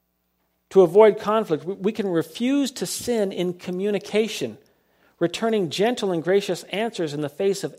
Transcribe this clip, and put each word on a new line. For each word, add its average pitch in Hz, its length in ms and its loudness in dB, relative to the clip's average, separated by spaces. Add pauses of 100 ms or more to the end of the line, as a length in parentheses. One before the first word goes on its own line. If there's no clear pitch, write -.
(680)
to 190 120 8
avoid 202 380 6
conflict, 196 460 -2
we, 180 80 -6
we 185 180 -2
can 202 160 -4
refuse 240 640 -2
to - 140 -6
sin 208 480 -4
in 180 200 -2
communication, 190 1040 -4 (600)
returning 190 500 0
gentle 208 440 0
and 160 100 -4
gracious 190 400 0
answers 196 500 -4
in 147 80 -6
the 143 80 -4
face 196 360 -2
of 143 140 -8